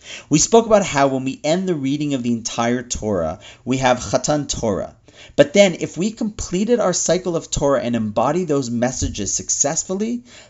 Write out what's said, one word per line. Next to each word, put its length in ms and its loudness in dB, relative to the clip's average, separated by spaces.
We 100 4
spoke 260 6
about 200 4
how 240 2
when 160 -2
we 180 -6
end 240 0
the 80 0
reading 380 -2
of 100 -2
the 80 0
entire 500 -2
Torah, 580 -2
we 120 0
have 220 4
Chatan 480 -2
Torah. 480 -4
But 160 4
then, 300 6
if 160 -6
we 140 -2
completed 680 -2
our 140 2
cycle 420 0
of 160 -6
Torah 300 2
and 120 -2
embody 520 0
those 240 0
messages 640 -2
successfully, 880 -4